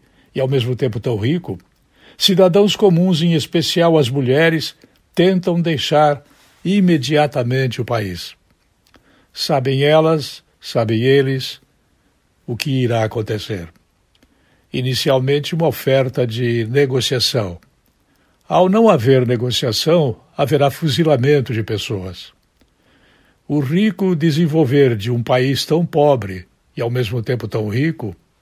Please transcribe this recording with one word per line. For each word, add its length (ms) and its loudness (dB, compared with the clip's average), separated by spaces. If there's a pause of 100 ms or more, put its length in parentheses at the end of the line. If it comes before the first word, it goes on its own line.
(340)
e 60 -4
ao 60 0
mesmo 300 -2
tempo 240 -4
tão 160 -4
rico, 420 -4 (580)
cidadãos 580 4
comuns, 480 2
em 120 2
especial 640 2
as 100 2
mulheres, 680 0 (400)
tentam 460 2
deixar 640 0 (420)
imediatamente 1160 0
o 40 -6
país. 500 -6 (1000)
Sabem 500 -2
elas, 600 2 (180)
sabem 420 -2
eles, 580 0 (840)
o 100 -6
que 140 -6
irá 340 0
acontecer. 640 -8 (1040)
Inicialmente, 840 0
uma 120 0
oferta 600 0
de 400 -4
negociação. 920 -2 (920)
Ao 200 4
não 200 4
haver 380 4
negociação, 920 0 (200)
haverá 340 2
fuzilamento 840 0
de 100 -4
pessoas. 680 -8 (1160)
O 120 -2
rico 540 0
desenvolver 840 2
de 140 -4
um 120 -2
país 420 0
tão 220 0
pobre 600 0 (300)
e, 60 -6
ao 80 -4
mesmo 320 -4
tempo, 240 -4
tão 220 -6
rico 460 -4 (280)